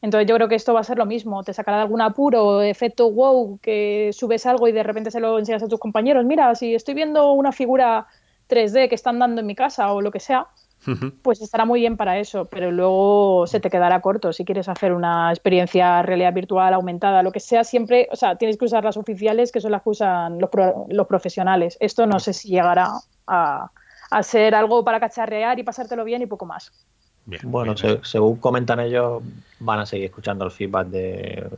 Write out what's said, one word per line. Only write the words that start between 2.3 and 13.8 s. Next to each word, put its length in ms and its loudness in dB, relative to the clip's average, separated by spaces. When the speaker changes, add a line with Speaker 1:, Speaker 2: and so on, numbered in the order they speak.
Speaker 1:
efecto 500 2
wow, 520 2
que 500 -2
subes 320 -2
algo 240 2
y 40 2
de 100 0
repente 280 -6
se 100 -6
lo 180 0
enseñas 240 -2
a 60 -6
tus 120 -4
compañeros, 460 2
"Mira, 280 4
si 200 -4
estoy 180 -4
viendo 400 2
una 200 2
figura 560 0
tres 280 2
D 160 4
que 40 0
están 240 -4
dando 220 0
en 60 -6
mi 80 -6
casa", 360 -2
o 120 -2
lo 80 -2
que 100 -8
sea, 280 -2
Speaker 2:
Ujú. 340 -6
Speaker 1:
pues 220 0
estará 240 -2
muy 140 2
bien 180 0
para 200 0
eso, 280 -6
pero 240 -6
luego 760 4
se 140 -2
te 80 -4
quedará 320 2